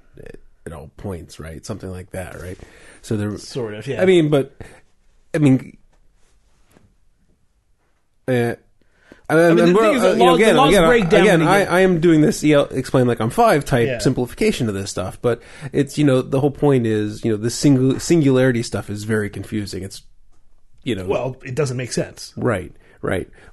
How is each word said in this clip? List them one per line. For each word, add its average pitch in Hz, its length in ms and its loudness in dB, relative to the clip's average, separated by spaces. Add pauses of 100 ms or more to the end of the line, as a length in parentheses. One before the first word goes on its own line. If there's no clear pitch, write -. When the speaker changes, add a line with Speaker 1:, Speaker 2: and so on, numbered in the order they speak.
(180)
Speaker 1:
at, - 180 -20 (300)
at 80 60 -14
all 76 240 -18
points, 82 440 -14
right? 78 260 -16
Something 98 240 -12
like 92 200 -16
that, 92 300 -14
right? 90 180 -14 (420)
So - 160 -6
there, 104 220 -6
Speaker 2:
Sort 113 360 -10
of, 110 140 -12
yeah. 123 120 -6
Speaker 1:
I 185 40 0
mean, 175 260 4
but, 139 240 0 (800)
I 170 40 -2
mean, 131 380 2 (2500)
uh, 120 260 -2 (760)
I, 147 60 -2
Speaker 2:
I 165 160 4
mean, - 0 -
Speaker 1:
I'm 165 60 4
Speaker 2:
the 170 60 4 (100)
Speaker 1:
gonna, 190 60 4
Speaker 2:
thing 220 180 4
is, 233 60 -2
Speaker 1:
uh, 185 100 4
Speaker 2:
the - 0 -
Speaker 1:
you - 60 0
know, 233 80 6
Speaker 2:
laws, - 120 6
the 220 60 6
Speaker 1:
again, 202 120 4
Speaker 2:
laws - 120 4
Speaker 1:
again, 175 200 4
Speaker 2:
break 233 200 2
down 165 140 4
Speaker 1:
again, 190 180 4
Speaker 2:
when 160 80 0
you 185 60 4
Speaker 1:
I, 202 60 4
Speaker 2:
get 185 120 -2
Speaker 1:
I 180 80 4
am 185 200 2
doing 160 200 4
this - 240 0
E 151 80 4
L 143 140 4
explain 127 400 0
like 117 140 0
I'm 113 100 -2
five 202 340 2
type 120 240 0
Speaker 2:
Yeah. - 100 -6
Speaker 1:
simplification 131 680 -2
of 104 60 -4
this 98 160 -8
stuff, - 320 -8
but - 200 -2 (300)
it's, 135 260 -2
you 147 60 2
know, 131 180 2
the 131 180 -4
whole 143 100 0
point 131 360 0
is, 107 380 -4
you 117 60 0
know, 107 60 0
the 107 120 -4
singu-, 131 520 2
singularity 131 640 2
stuff 101 280 -8
is 104 140 -10
very 107 260 -4
confusing. 98 520 -10
It's, 95 200 -16 (840)
you 123 100 -4
know, 92 120 -10
Speaker 2:
Well, 123 380 -4
it 131 100 -12
doesn't 127 220 -4
make 127 160 -8
sense. - 440 -8
Speaker 1:
Right, 110 360 -4 (280)
right. - 280 -6 (240)